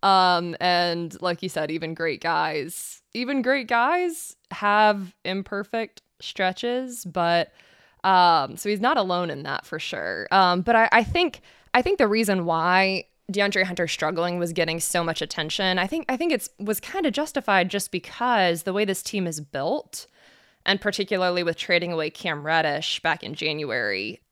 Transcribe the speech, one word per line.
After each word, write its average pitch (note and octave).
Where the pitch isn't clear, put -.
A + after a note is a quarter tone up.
Um, F3+
and F3
like F3
you F#3+
said, D#3
even D#3+
great D#3+
guys, D#3+
even B3+
great B3+
guys D#4+
have G#3
imperfect G3
stretches, A#3+
but, E3+
um, F3
so G#3
he's G#3
not C4+
alone F3+
in C#3
that C#3
for -
sure. -
Um, F3+
but A#3
I, A3+
I A3+
think, E4+
I B3
think F#4+
the A#3
reason G3+
why F3+
DeAndre G3
Hunter F3+
struggling E3+
was E3+
getting E3
so F3
much E3
attention, F3+
I F#3
think, D#4
I B3+
think E4
it's, -
was G3+
kinda E4
justified G3+
just -
because F#3
the F#3+
way G#3
this F#3+
team F#3+
is D#3
built, D3+
and F#3+
particularly F#3
with E3+
trading F3
away D#3+
Cam D3
Reddish D#3
back D#3+
in B2
January A#2+